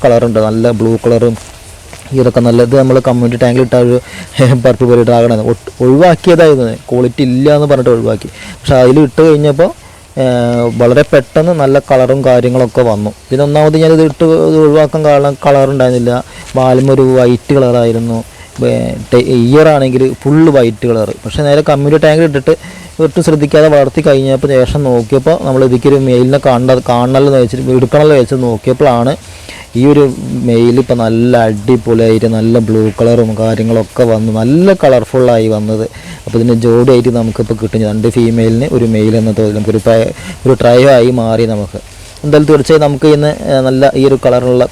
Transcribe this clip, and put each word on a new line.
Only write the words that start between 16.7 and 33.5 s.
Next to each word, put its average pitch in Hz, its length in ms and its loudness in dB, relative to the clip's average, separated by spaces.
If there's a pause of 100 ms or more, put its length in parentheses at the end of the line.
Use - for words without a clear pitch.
ഒരു 131 100 2 (140)
വൈറ്റ് 123 400 0
കളറായിരുന്നു. 117 600 -2 (440)
വേ-, 120 320 -2 (160)
ടെ-, 123 140 2 (200)
ഇയർ 151 300 4
ആണെങ്കിൽ 131 280 0 (200)
ഫുൾ 147 200 2 (140)
വൈറ്റ് 117 340 0
കളർ. 110 200 -2 (140)
പക്ഷേ 113 240 -6
നേരെ 143 220 2
കമ്മ്യൂണിറ്റി 147 360 0
ടാങ്കിൽ 160 240 2
ഇട്ടിട്ട് 143 240 -2 (500)
ഒട്ടും 160 220 -2
ശ്രദ്ധിക്കാതെ 151 480 2
വളർത്തി 139 340 0
കഴിഞ്ഞപ്പോൾ 135 500 0
ശേഷം 127 220 0 (100)
നോക്കിയപ്പോൾ 127 460 0 (100)
നമ്മൾ 131 220 -2
ഇതിക്കൊരു 135 400 0
മെയിലിനെ 127 380 2
കാണണ്ട, 127 240 0 (200)
കാണണമല്ലോ 131 400 0
എന്ന് 131 140 2
വെച്ചിട്ട്, 127 340 -2
എടുക്കണമല്ലോ 143 440 2
വെച്ച് 131 160 -4 (100)
നോക്കിയപ്പോഴാണ് 127 680 -2 (640)
ഈ 123 120 0
ഒരു 147 140 4 (420)
മെയിൽ 120 360 2
ഇപ്പോൾ 123 200 -4
നല്ല 113 300 0 (160)
അടിപൊളിയായിട്ട് 113 880 0
നല്ല 113 220 0 (100)
ബ്ലൂ 110 120 0 (200)
കളറും 117 280 2 (120)
കാര്യങ്ങളൊക്കെ 113 720 -2